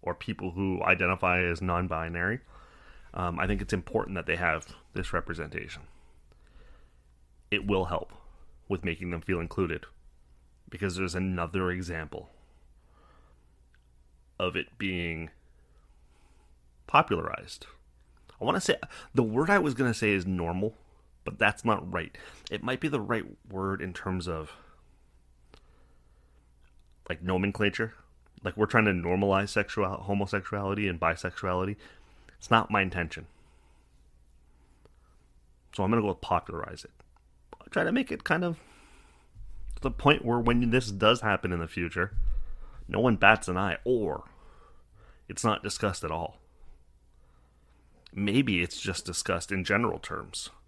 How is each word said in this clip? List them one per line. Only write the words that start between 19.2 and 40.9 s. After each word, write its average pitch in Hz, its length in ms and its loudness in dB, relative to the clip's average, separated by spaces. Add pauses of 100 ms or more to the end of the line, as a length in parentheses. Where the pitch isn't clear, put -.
word 123 280 2
I 202 80 8
was 151 160 2
gonna 127 200 2
say 107 180 4
is 92 140 2
normal, 92 480 0 (500)
but - 140 -8
that's 107 260 4
not 98 280 2
right. 82 240 -4 (340)
It 104 120 -4
might 127 180 -4
be 160 80 -2
the 139 120 0
right 110 240 -2 (260)
word 95 320 -2
in 90 100 -6
terms 90 340 -4
of, 80 260 -6 (2500)
like, 80 140 -6
nomenclature. 101 720 0 (480)
Like, 92 140 -4
we're 107 100 4
trying 110 200 4
to 101 60 4
normalize 95 580 2
sexual-, 101 380 0
homosexuality 101 1000 -2
and 87 100 -2
bisexuality. 90 800 0 (600)
It's - 120 -8
not 113 200 6
my 101 100 4
intention. 87 460 -4 (2500)
So 101 100 0
I'm 98 60 2
gonna 117 120 4
go 104 60 0
with 92 140 -4
popularize - 600 -4
it. - 60 -18 (680)
I'll - 100 -20
try - 140 0
to 233 80 2
make 254 180 0
it - 140 -6
kind 170 200 2
of 170 140 -2 (1160)
to - 60 -8
the 131 80 0
point 143 340 4
where 120 160 2
when 120 300 4
this 120 200 2